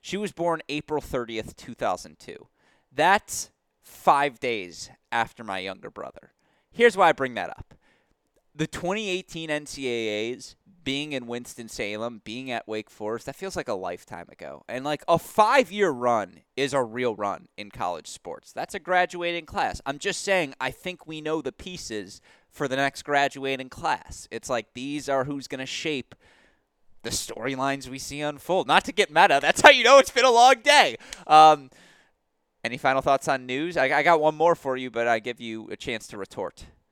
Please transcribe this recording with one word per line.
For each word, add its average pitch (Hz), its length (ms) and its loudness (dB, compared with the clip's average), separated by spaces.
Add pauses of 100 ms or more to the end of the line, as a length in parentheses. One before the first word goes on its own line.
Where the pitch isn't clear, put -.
She - 160 -10
was 202 160 -6
born 170 360 -2
April 147 340 -6
thirtieth, 113 540 -6
two - 180 -16
thousand 92 440 -6
two. - 300 -18 (440)
That's 170 580 2 (320)
five 143 580 0
days 104 500 -6 (220)
after 117 320 -2
my 98 140 -6
younger 95 320 -10
brother. - 420 -16 (400)
Here's 233 240 4
why 180 140 6
I - 20 4
bring 131 220 -2
that 92 160 -6
up. - 240 -18 (800)
The 156 120 -4
twenty 196 440 -4
eighteen 175 400 -8
N 151 160 -4
C 139 220 -8
A 113 440 -2
As, - 240 -14 (260)
being 143 300 -6
in 127 140 -6
Winston-Salem, 117 1000 -8
being 127 260 -10
at 117 160 -6
Wake 110 220 -6
Forest, 110 380 -8
that 139 100 -12
feels 190 180 -10
like 160 140 -6
a 113 60 -2
lifetime 90 580 -10
ago. 73 340 -16
And, 127 160 -8
like, 147 240 -6
a 170 120 4
five-year 214 720 2
run 117 500 0 (160)
is 131 160 -2
a 139 100 2
real 117 320 -2
run 98 340 -6 (100)
in 101 120 -12
college 87 360 -6
sports. - 440 -16
That's - 240 -10
a 202 40 -8
graduating 175 680 -2
class. 147 400 -4
I'm 143 140 -6
just 190 240 -6
saying, 175 360 0
I 131 120 -4
think - 360 -14
we 156 140 -12
know 156 220 -4
the 131 100 -6
pieces 107 680 -12 (260)
for - 180 -6
the 127 100 -2
next 139 260 -2
graduating 135 680 -2
class. - 600 -6
It's - 180 -12
like, 117 240 -4
these 135 340 -8
are 135 180 0
who's 139 240 -8
gonna 131 180 -10
shape - 480 -6 (880)
the 117 80 -10
storylines 131 800 -6
we 131 100 -14
see 143 240 -10
unfold. 147 440 -2
Not 156 200 4
to - 60 -10
get 202 180 0
meta, 160 300 6
that's 147 200 0
how 302 100 12
you 254 140 6
know 269 140 10
it's 269 120 4
been 247 140 2
a 262 60 6
long 240 320 6
day. 240 340 6 (300)
Um, 151 440 8 (920)
any 117 140 -6
final 135 240 0
thoughts 139 260 2
on 131 160 0
news? 147 320 -4
I, 135 220 2
I 151 40 2
got 165 160 6
one 156 160 2
more 160 200 4
for 131 240 -4
you, 127 120 -8
but 117 160 -2
I 117 120 2
give 117 240 -8
you 110 280 -10
a 104 60 -10
chance 113 320 -8
to 117 80 -16
retort. - 480 -10 (280)